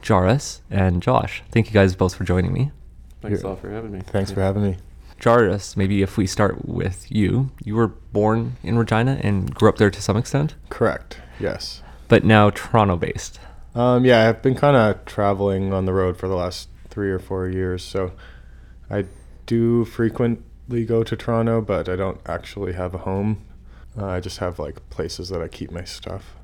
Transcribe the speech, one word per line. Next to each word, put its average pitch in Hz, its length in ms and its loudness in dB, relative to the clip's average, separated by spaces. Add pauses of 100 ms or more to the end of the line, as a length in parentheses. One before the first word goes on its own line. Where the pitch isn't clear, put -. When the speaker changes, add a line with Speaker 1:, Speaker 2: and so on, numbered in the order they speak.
Speaker 1:
Jairus 101 580 2 (100)
and 92 280 2
Josh. 120 520 0
Thank 113 160 2
you - 40 -12
guys 98 220 6
both 92 220 0
for 92 80 -8
joining 90 280 0
me. 131 200 -2 (500)
Speaker 2:
Thanks 101 200 -4
Speaker 3:
You're 98 80 -6
Speaker 2:
all 95 80 -8
for - 120 -12
having 107 220 -10
me. 95 80 -10
Speaker 3:
Thanks 101 300 -4
Speaker 2:
Yeah. 98 40 -8
Speaker 3:
for 95 60 -2
having 98 240 2
me. 95 120 0 (460)
Speaker 1:
Jairus, 110 540 2
maybe 98 260 2
if 95 140 -2
we 104 100 2
start - 400 -2
with - 460 -6
you. 107 400 0 (100)
You 107 140 -6
were 117 100 4
born 113 760 0
in 117 120 0
Regina 117 460 2
and 95 320 0
grew 107 140 4
up 101 80 4
there 104 120 6
to - 140 -4
some 98 140 0
extent? 139 400 -2 (120)
Speaker 3:
Correct, - 520 -4 (180)
yes. - 420 -8 (280)
Speaker 1:
But 120 160 6
now 104 260 8
Toronto-based. - 880 0 (380)
Speaker 3:
Um, 123 280 4
yeah, 113 240 8
I've 113 140 0
been 131 140 2
kinda 127 500 4
traveling 98 680 0
on 95 120 0
the 92 80 0
road 92 240 0
for 95 100 -8
the 95 80 -2
last 87 360 -6 (200)
three 101 200 -4
or 92 80 -2
four 92 300 -6
years, 92 340 -4
so 92 300 -6 (760)
I 101 180 -4 (400)
do 117 380 2
frequently 117 1000 -4
go 113 180 0
to 110 140 -4
Toronto, 113 440 0
but 95 280 -2
I 90 80 -2
don't 95 280 -4
actually 92 500 -8
have 92 200 -6
a 92 40 -6
home. 101 400 -2 (600)
Uh, 101 80 -6
I 92 140 -4
just 90 180 -12
have, 87 220 -6
like, 76 300 -10
places - 400 -8
that 87 120 -6
I 82 60 -8
keep - 240 -12
my 85 100 -10
stuff. - 600 -12